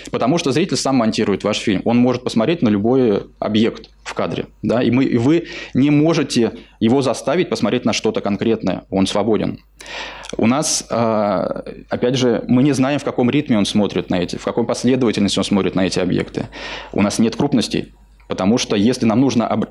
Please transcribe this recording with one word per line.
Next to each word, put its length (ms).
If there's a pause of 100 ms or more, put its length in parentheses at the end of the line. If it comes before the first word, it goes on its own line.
(120)
Потому 260
что 140
зритель 240
сам 220
монтирует 480
ваш 140
фильм. 260
Он 120
может 260
посмотреть 380
на 80
любой 580 (120)
объект 500 (140)
в 100
кадре. 340 (140)
Да? 220
И 80
мы, 140
и 120
вы 300 (260)
не 160
можете 640 (300)
его 200
заставить 480
посмотреть 360
на 80
что-то 260
конкретное. 680
Он 180
свободен. 520 (800)
У 100
нас, 420
а, 720 (260)
опять 260
же, 320
мы 160
не 100
знаем, 260
в 60
каком 240
ритме 280
он 80
смотрит 440
на 60
эти, 200
в 80
какой 220
последовательности 760
он 60
смотрит 300
на 100
эти 140
объекты. 480 (440)
У 100
нас 180
нет 180
крупностей. 560 (340)
Потому 300
что 180
если 300
нам 160
нужно 260
об-, 240